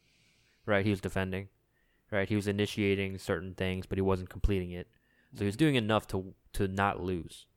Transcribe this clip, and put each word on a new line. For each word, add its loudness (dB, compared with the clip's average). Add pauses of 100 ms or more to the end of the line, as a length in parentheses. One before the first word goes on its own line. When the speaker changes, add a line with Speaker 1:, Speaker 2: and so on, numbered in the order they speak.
(640)
Speaker 1:
Right? 4
He 4
was 0
defending. -4 (640)
Right? 0
He 2
was 0
initiating 0
certain -4
things, -2
but -4
he 4
wasn't 2
completing 0
it. -10 (460)
So -10
he 0
was 0
Speaker 2:
Mm-hmm. 0
Speaker 1:
doing 6
enough 2
to, -6 (200)
to 0
not 0
lose. -6